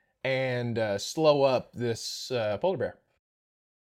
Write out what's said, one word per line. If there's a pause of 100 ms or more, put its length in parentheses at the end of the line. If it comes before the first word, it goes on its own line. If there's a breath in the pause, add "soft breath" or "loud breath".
(220)
and,
uh,
slow
up
this,
uh,
polar
bear? (920)